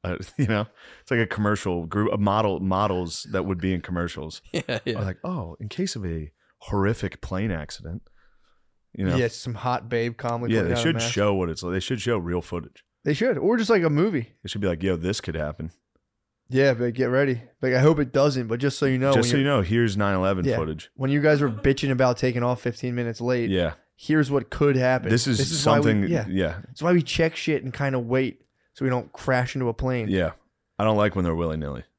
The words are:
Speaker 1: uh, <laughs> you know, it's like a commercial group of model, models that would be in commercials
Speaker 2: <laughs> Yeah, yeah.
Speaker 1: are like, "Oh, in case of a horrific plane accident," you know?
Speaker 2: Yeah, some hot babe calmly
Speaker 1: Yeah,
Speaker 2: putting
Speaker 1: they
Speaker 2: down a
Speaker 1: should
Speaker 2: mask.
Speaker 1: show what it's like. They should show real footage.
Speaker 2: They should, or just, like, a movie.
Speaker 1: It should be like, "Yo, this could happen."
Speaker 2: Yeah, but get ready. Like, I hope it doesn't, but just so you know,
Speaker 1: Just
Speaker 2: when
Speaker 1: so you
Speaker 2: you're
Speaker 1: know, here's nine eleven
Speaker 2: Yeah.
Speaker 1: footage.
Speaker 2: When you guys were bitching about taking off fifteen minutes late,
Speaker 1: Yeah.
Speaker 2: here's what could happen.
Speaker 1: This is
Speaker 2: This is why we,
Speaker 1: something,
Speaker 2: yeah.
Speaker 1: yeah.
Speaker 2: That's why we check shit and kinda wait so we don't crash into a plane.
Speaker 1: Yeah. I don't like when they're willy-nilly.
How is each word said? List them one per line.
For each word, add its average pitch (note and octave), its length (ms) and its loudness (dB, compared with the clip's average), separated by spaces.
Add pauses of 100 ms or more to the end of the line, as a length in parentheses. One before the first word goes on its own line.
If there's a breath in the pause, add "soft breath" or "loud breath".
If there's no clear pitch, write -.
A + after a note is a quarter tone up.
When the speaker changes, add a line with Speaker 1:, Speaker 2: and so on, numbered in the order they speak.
Speaker 1:
uh, F2+ 140 -4 (120)
<laughs> - 100 -16
you C#3 80 2
know, G#2+ 200 0 (360 loud breath)
it's - 80 -10
like A#2+ 100 2
a A2 60 2
commercial G2+ 580 -2
group G#2 260 0
of G#2 100 -2
model, G2+ 380 2
models F#2 720 -2
that F#2 120 0
would F#2+ 160 -2
be F#2+ 140 0
in E2+ 80 -4
commercials E2+ 640 -6
Speaker 2:
<laughs> - 60 -16
Yeah, B2 340 -4
yeah. A2+ 120 -4
Speaker 1:
are G#2+ 60 -2
like, F#2 200 -4
"Oh, A2 360 -8
in G#2 80 -10
case F#3 260 -6
of G2+ 120 -8
a D#2+ 260 -6 (260)
horrific G2+ 640 -2
plane G2+ 300 -4
accident," E2 520 -8 (920)
you F#2+ 120 -4
know? F#2 100 2
Speaker 2:
Yeah, A#2+ 120 2
some - 260 -8
hot B2 340 -4
babe A#2 300 -2
calmly A#2+ 340 -4
Speaker 1:
Yeah, A2 100 2
Speaker 2:
putting E2+ 60 0
Speaker 1:
they G2+ 60 2
Speaker 2:
down A#2+ 60 0
a - 20 0
Speaker 1:
should E3 140 0
Speaker 2:
mask. A#2 180 -2
Speaker 1:
show G#2 200 2
what F#2 140 0
it's D#2+ 140 -8
like. F2+ 100 -4
They F#2 80 0
should B2 220 -4
show A#2 160 0
real F2 240 -2
footage. - 420 -12 (200)
Speaker 2:
They D3 100 2
should, G#3+ 240 0
or G#3 180 2
just, A3+ 140 0
like, G3+ 140 4
a D#3+ 40 4
movie. D3+ 460 0 (100)
Speaker 1:
It F#2 60 -10
should G#2+ 100 -6
be G2+ 60 0
like, E2+ 160 0
"Yo, F#2+ 140 2
this F2 260 -2
could D#2+ 140 -6
happen." D#2+ 340 -6 (800)
Speaker 2:
Yeah, C3 240 4
but A#2+ 180 0
get B2+ 140 0
ready. B2+ 340 2 (220)
Like, C3 100 2
I B2+ 60 4
hope D3+ 200 6
it C3+ 140 -2
doesn't, C3+ 360 2
but A#2 120 -2
just C3+ 180 0
so D3 80 0
you C3 120 2
know, C3+ 160 4
Speaker 1:
Just - 20 6 (120)
Speaker 2:
when - 20 2
Speaker 1:
so D3+ 80 2
you C3+ 60 2
Speaker 2:
you're C#3+ 120 2
Speaker 1:
know, G#2+ 60 4
here's G#2+ 340 2
nine G2+ 200 0
eleven F#2 280 0
Speaker 2:
Yeah. - 120 2
Speaker 1:
footage. D#2 400 -4
Speaker 2:
When C3+ 140 -2
you C#3+ 120 2
guys D3+ 180 4
were C#3+ 80 2
bitching C3+ 420 0
about B2+ 280 2
taking B2 240 0
off B2 180 0
fifteen B2 340 -4
minutes A#2 260 -4
late, A#2+ 280 0
Speaker 1:
Yeah. F2+ 260 2 (220)
Speaker 2:
here's D3+ 340 2
what C3+ 200 0
could C#3+ 260 2
happen. B2+ 320 2
Speaker 1:
This A#2+ 180 2
is B2 120 2
Speaker 2:
This C3 140 2
is D#3+ 120 -2
why A2+ 140 4
we, G#2+ 80 2
Speaker 1:
something, G#2+ 240 2
Speaker 2:
yeah. B2+ 180 0
Speaker 1:
yeah. F2 280 0 (100)
Speaker 2:
That's - 160 -14
why F3 100 2
we F3 100 6
check D#3+ 340 0
shit - 280 -2
and B2+ 80 -8
kinda C3+ 260 -2
wait B2 420 0 (340)
so - 100 -6
we C3 60 2
don't B2 240 -2
crash B2 420 -2
into B2+ 120 -2
a A2+ 60 -2
plane. B2 360 -2
Speaker 1:
Yeah. F2+ 220 2 (460)
I G2+ 60 2
don't A2 140 4
like G#2 180 4
when F#2 80 2
they're E2+ 100 2
willy-nilly. D#2 500 -4 (140)